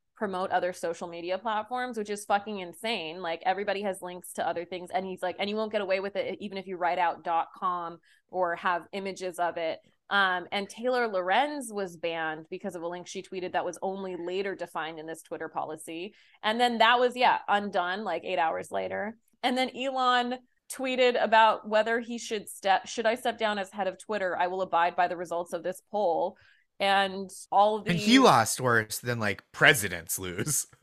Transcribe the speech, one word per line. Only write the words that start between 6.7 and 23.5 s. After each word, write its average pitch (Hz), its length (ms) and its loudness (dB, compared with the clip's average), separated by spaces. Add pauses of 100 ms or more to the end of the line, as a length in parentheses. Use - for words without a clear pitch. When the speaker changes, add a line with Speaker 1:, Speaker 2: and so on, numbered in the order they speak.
Speaker 1:
write 175 220 0
out 170 260 0
dot 165 220 0 (100)
com 170 420 -4 (320)
or 175 260 0
have 175 260 0 (100)
images 185 460 -6
of 170 180 0
it." 165 220 -2 (320)
Um, 185 420 2
and 202 160 -2
Taylor 247 400 0
Lorenz 220 640 0
was 196 240 -6
banned 160 540 -4
because 185 260 -8
of 165 60 -10
a 170 60 -6
link 175 180 -10
she 185 160 -10
tweeted 180 300 -8
that 170 120 0
was 175 180 -6
only 190 340 -4
later 185 380 -4
defined 165 440 -8
in 156 80 -12
this 160 160 -8
Twitter 160 260 -8
policy. 165 640 -8 (300)
And 220 180 0
then 240 180 2
that 233 220 8
was, 247 160 2
yeah, 233 220 6 (100)
undone, 196 560 0
like, 170 200 -4
eight 175 140 -2
hours 170 320 0
later. 190 460 -4 (260)
And 247 140 2
then 254 200 2
Elon 247 640 2 (320)
tweeted 254 520 2
about 220 460 6
whether 220 300 2
he 233 200 -8
should 220 300 -6
step, - 380 2
"Should 226 200 -2
I 202 100 2
step 226 220 -4
down 208 200 0